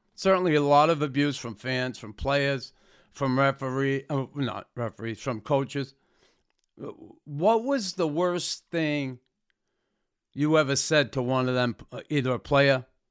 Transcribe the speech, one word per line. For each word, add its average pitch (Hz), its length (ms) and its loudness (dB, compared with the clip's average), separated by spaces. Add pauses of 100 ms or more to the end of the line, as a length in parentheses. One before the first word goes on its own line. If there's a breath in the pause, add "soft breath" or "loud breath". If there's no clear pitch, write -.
(140)
certainly 185 400 2
a 147 80 6
lot 143 280 6
of 147 120 0
abuse 143 340 0
from 113 180 -10
fans, 127 440 -4
from - 140 -14
players, 139 600 -2 (400 soft breath)
from 131 260 0
referee, 135 720 0
uh, 135 240 -2
not 113 420 -6
referees, 113 440 -8
from 117 200 -6
coaches. 139 540 -2 (1300)
What 196 400 0
was 247 300 -2
the 165 140 0
worst 175 640 -2
thing 147 480 -2 (1160)
you 151 240 2
ever 139 180 2
said 147 360 0
to 131 100 -2
one 127 260 0
of 127 60 0
them, 123 220 0 (160)
uh, 117 80 -10 (100)
either 131 220 0
a 117 60 -2
player, 139 480 2 (240)